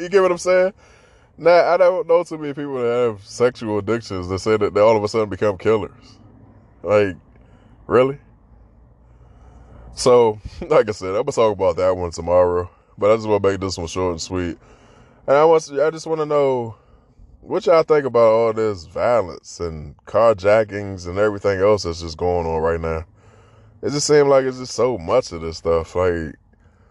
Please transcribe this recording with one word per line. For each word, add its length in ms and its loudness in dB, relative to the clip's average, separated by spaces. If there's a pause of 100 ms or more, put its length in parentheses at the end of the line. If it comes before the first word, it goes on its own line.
you 80 -10
get 140 2
what 80 2
I'm 80 -2
saying? 360 0 (600)
Now, 360 4
I 40 2
don't 300 2
know 160 4
too 160 -10
many 160 -8
people 200 -8
that 340 0
have 160 -8
sexual 540 -2
addictions 500 -4
that 100 -4
say 180 0
that 180 0
they 60 2
all 160 6
of 60 0
a 60 -4
sudden 200 -2
become 300 -2
killers. 600 -4 (640)
Like, 340 2 (720)
really? 300 2 (1800)
So, 440 4 (140)
<laughs> 160 -14
like 200 2
I 40 -6
said, 160 -10
I'm 140 -2
gonna 100 -6
talk 200 2
about 240 -2
that 200 0
one 160 -6
tomorrow, 580 0 (260)
but 140 2
I 60 4
just 100 -8
wanna 220 0
make 120 -2
this 180 -6
one 80 -8
short 260 -4
and 80 -10
sweet. 380 -6 (680)
And 100 2
I 80 6
want, 280 2
I 180 0
just 160 -14
wanna 200 -4
know 500 -2 (640)
what 260 -6
y'all 160 4
think 220 2
about 280 4
all 200 2
this 320 -4
violence 760 -4
and 440 -10
carjackings 1040 0
and 100 -6
everything 420 0
else 240 2
that's 160 -6
just 180 -12
going 280 -2
on 140 -4
right 200 -2
now. 260 -6 (760)
It 100 -6
just 160 -6
seems 220 4
like 160 4
it's 140 -6
just 160 -12
so 240 -2
much 340 -2
of 80 -10
this 180 -10
stuff. 360 -2
Like, 400 -2 (560)